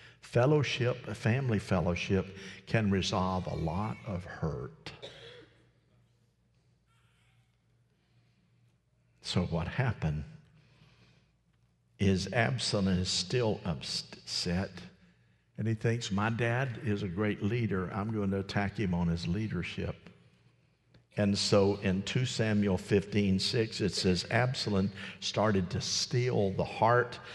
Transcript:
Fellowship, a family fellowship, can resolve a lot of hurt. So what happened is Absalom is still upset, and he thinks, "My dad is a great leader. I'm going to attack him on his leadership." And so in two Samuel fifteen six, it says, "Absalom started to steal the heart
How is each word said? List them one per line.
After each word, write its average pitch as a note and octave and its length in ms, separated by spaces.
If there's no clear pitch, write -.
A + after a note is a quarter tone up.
Fellowship, B2+ 840
a G#2+ 80
family A#2 440
fellowship, F2+ 760
can G#2+ 240
resolve F#2 560
a D#2+ 80
lot F2 500
of F2+ 200
hurt. - 640
So F2+ 240
what E2 240
happened D#2+ 560
is G2 360
Absalom A#2 560
is F2+ 200
still A#2 540
upset, - 1160
and G#2+ 100
he A2+ 60
thinks, A#2 380
"My G#2 180
dad A#2 540
is G#2 180
a G#2 60
great G#2 340
leader. G2+ 500
I'm G#2 200
going G2+ 200
to G2 80
attack G2 380
him F#2+ 160
on F2 140
his E2+ 200
leadership." F2+ 840
And G2+ 200
so G2+ 400
in G2 260
two B2+ 220
Samuel G#2 520
fifteen G2 640
six, A2+ 400
it G2 140
says, F2+ 360
"Absalom A2+ 640
started G2+ 480
to - 100
steal A#2+ 720
the F2+ 140
heart A#2+ 540